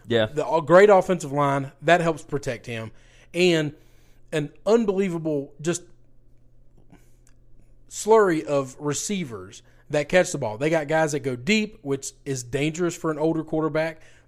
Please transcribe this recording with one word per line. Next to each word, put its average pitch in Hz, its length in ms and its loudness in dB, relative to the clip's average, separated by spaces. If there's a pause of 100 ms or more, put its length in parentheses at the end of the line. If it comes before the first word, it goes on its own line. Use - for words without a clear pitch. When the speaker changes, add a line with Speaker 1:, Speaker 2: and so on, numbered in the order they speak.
Speaker 1:
Yeah. 110 200 2
Speaker 2:
The, 147 220 -4
a 160 140 0
great 180 260 8
offensive 180 440 4
line, 139 400 -2 (100)
that 170 180 4
helps 165 220 -2
protect 131 420 -8
him. 113 280 -10 (420)
And 165 400 2 (560)
an 151 200 -4 (140)
unbelievable 185 960 0
just 165 220 -4 (2000)
slurry 202 540 2
of 139 340 -4
receivers 143 840 -8 (280)
that 147 180 -2
catch 180 240 2
the 151 60 -4
ball. 107 200 -6
They 151 120 -2
got 156 180 -2
guys 156 240 0
that 147 80 -4
go 127 160 -6
deep, 208 460 -2
which 135 300 -8 (120)
is 131 180 -8
dangerous 156 540 -4
for 160 140 -6
an 151 80 -6
older 160 260 -2
quarterback, 156 580 -4 (240)